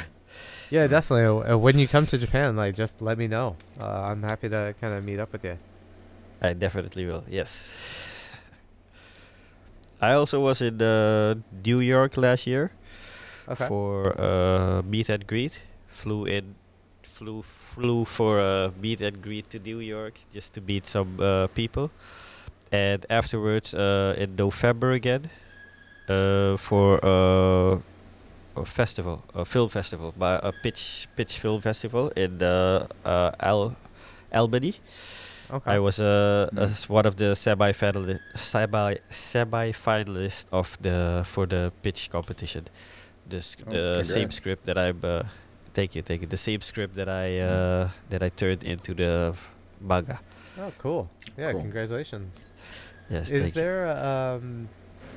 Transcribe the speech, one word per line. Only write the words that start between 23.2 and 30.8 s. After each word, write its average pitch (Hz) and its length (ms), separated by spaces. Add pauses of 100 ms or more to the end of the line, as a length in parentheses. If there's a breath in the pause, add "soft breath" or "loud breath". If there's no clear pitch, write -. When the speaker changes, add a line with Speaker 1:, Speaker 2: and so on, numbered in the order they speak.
Speaker 2:
uh, 98 440
in 95 180
November 117 560
again, 127 380 (800 loud breath)
uh, 98 480
for, 98 480
uh, 92 760 (800)
a 69 80
festival, 87 580 (120)
a 87 100
film 120 240
festival, 82 500
by 90 240
a 95 100
pitch, - 640